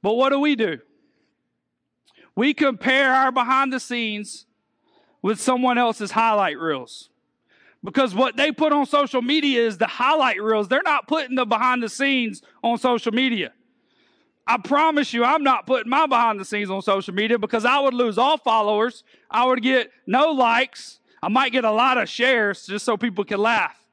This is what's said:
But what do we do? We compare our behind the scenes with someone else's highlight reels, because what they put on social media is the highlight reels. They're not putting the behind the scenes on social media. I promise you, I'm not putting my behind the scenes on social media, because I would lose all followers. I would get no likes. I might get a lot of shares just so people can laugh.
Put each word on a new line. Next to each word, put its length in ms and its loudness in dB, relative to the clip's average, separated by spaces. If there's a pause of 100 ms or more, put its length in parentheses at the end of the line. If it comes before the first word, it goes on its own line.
But 120 0
what 160 2
do 100 0
we 160 0
do? 240 -4 (1600)
We 180 2
compare 600 0
our 180 2
behind 400 0
the 80 -4
scenes 680 -6 (760)
with 180 -2
someone 380 0
else's 340 -2
highlight 460 0
reels, 520 -8 (760)
because 320 -2
what 220 0
they 140 0
put 220 0
on 140 0
social 340 0
media 400 0
is 160 -2
the 100 0
highlight 540 0
reels. 260 0
They're 160 0
not 240 0
putting 280 -2
the 100 0
behind 380 0
the 60 -6
scenes 520 -2 (220)
on 160 0
social 320 0
media. 420 -2 (960)
I 80 2
promise 540 0
you, 140 0
I'm 180 2
not 240 0
putting 220 0
my 160 2
behind 340 2
the 60 -10
scenes 240 -6
on 120 -4
social 320 -2
media, 240 0
because 280 -2
I 140 4
would 140 0
lose 240 0
all 200 2
followers. 680 0 (260)
I 160 2
would 160 2
get 300 0 (140)
no 260 2
likes. 680 0 (220)
I 60 -4
might 240 2
get 140 0
a 60 2
lot 260 2
of 100 -2
shares 580 0
just 200 -6
so 100 0
people 300 -2
can 140 -4
laugh. 360 0 (180)